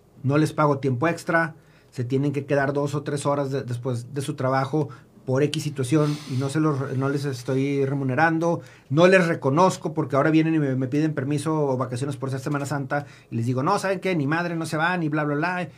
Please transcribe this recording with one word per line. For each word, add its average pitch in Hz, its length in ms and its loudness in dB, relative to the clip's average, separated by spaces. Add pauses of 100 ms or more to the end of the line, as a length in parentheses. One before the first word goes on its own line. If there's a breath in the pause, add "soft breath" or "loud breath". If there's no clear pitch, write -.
(240)
no 135 140 2
les 151 140 4
pago 147 280 2
tiempo 131 280 0
extra, 165 480 0 (360 soft breath)
se 127 120 -6
tienen 135 300 0
que 139 120 -4
quedar 143 280 2
dos 143 200 -2
o 147 100 -4
tres 143 220 -6
horas 143 260 0
de-, 135 120 -4
después 120 500 -6
de 139 80 -6
su - 120 -6
trabajo 135 560 0 (360 loud breath)
por 131 180 0
X 151 200 -2
situación 147 520 0 (140)
y 139 60 -4
no 135 140 0
se 139 100 -2
los, 139 380 0
no 135 120 0
les 143 160 -2
estoy 139 600 -2
remunerando, 156 760 2 (280 loud breath)
no 160 180 8
les 185 180 8
reconozco 165 680 2
porque 156 240 -2
ahora 143 120 4
vienen 160 260 4
y 160 40 2
me, 135 160 0
me 131 120 -2
piden 151 280 0
permiso 147 540 0
o 131 80 0
vacaciones 123 400 -4
por 131 140 -6
ser 131 100 -6
Semana 143 240 -4
Santa", 143 400 -4 (260 loud breath)
y 123 60 -6
les 117 80 -2
digo, 127 180 -2
"No, 190 160 2
¿saben 190 220 -2
qué? 190 120 -2
Ni 147 140 0
madre, 170 300 -2
no 165 80 -6
se 160 100 -6
van", 175 280 0
y 156 60 -2
bla, 151 140 0
bla, 147 120 -2
bla. 170 420 -4